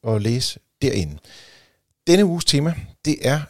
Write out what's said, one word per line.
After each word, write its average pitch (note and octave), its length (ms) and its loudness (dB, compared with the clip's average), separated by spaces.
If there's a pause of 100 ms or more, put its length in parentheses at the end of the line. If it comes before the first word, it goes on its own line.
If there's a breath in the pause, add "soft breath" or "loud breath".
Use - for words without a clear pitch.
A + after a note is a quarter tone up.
og A2 180 0
læse A#2+ 380 -2 (220)
derinde. E2 360 -2 (880 soft breath)
Denne F#3 180 6
uges E3+ 200 -2
tema, D3+ 280 0 (320)
det D#3 160 0
er C#3+ 180 0 (100)